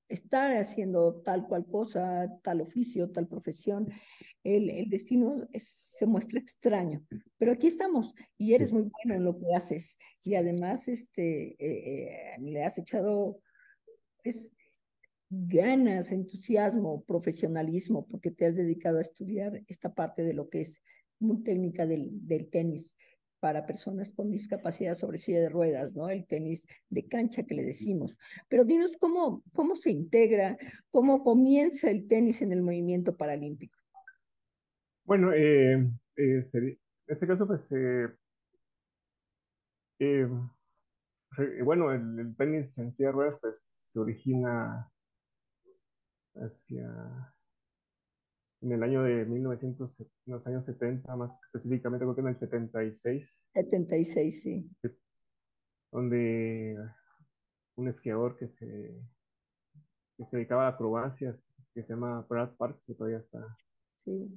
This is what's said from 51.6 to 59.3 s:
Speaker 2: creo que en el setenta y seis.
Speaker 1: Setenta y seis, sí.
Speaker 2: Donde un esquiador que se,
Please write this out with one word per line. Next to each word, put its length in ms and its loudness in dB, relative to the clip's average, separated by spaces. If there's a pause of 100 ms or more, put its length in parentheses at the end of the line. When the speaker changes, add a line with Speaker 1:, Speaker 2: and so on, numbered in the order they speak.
Speaker 2:
creo 100 0
que 80 -4
en 60 0
el 100 -4
setenta 440 -4
y 120 -4
seis. 580 -6
Speaker 1:
Setenta 460 0
y 80 2
seis, 340 -2
sí. 280 -8 (1200)
Speaker 2:
Donde 840 -2 (1000)
un 120 -4
esquiador 500 -4
que 100 -10
se, 520 -14 (1160)